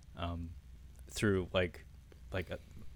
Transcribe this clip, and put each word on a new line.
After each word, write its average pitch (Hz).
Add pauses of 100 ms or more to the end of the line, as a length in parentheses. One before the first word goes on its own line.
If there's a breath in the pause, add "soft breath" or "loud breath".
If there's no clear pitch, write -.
(180 soft breath)
um, 85 (640)
through, 95
like, 92 (480)
like, 92
a - (360)